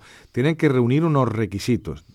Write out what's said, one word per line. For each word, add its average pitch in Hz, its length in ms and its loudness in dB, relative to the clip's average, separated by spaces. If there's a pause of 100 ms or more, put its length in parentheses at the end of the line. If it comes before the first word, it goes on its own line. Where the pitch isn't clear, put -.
(320)
Tienen 151 240 -2
que 156 140 2
reunir 127 340 2
unos 143 240 2
requisitos, 101 880 -4